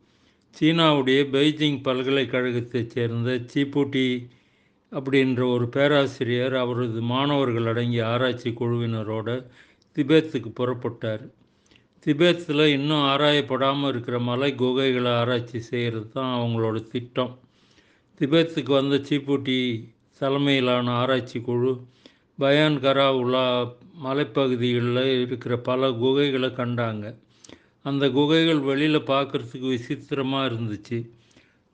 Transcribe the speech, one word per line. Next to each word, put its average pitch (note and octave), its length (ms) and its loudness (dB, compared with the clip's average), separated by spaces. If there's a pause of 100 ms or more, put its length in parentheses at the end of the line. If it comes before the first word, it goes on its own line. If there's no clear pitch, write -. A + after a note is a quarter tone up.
(600)
சீனாவுடைய D3 720 4
பெய்ஜிங் D3 520 0
பல்கலைக்கழகத்தைச் B2+ 1080 -2
சேர்ந்த A#2 500 -2 (140)
சீபூட்டி C#3 720 -2 (640)
அப்படின்ற C3 580 2
ஒரு A#2+ 180 0
பேராசிரியர் C3 880 2
அவரது A#2+ 460 -2
மாணவர்கள் B2+ 680 0
அடங்கிய A#2 420 0
ஆராய்ச்சி B2 420 -2
குழுவினரோட A#2 960 -4 (480)
திபெத்துக்கு D3 600 2
புறப்பட்டார். A#2+ 760 -6 (760)
திபெத்தில் D#3+ 600 2
இன்னும் D3 380 2
ஆராயப்படாம C#3 840 2
இருக்கிற A#2+ 300 -4
மலை B2 360 0
குகைகளை B2+ 580 0
ஆராய்ச்சி A#2+ 480 0
செய்கிறது A2+ 480 -4
தான் B2+ 320 -4
அவங்களோட A2+ 420 -2
திட்டம். B2 560 -6 (800)
திபெத்துக்கு D#3 520 0
வந்த C#3 260 2
சீபூட்டி C3 960 -2 (260)
தலைமையிலான C3+ 720 2
ஆராய்ச்சி B2 500 0
குழு B2 460 -2 (520)
பயான்கரா C#3 720 4
உலா B2 680 0 (300)
மலைப்பகுதிகளில் B2+ 1160 0
இருக்கிற B2 340 -4
பல B2+ 340 0
குகைகளை C3 580 2
கண்டாங்க. A#2 680 -4 (680)
அந்த C#3 280 0
குகைகள் D#3 480 4
வெளியில C#3 360 0
பார்க்கறதுக்கு C3 840 -2
விசித்திரமா C3+ 720 -4
இருந்துச்சு. A#2 600 -6 (640)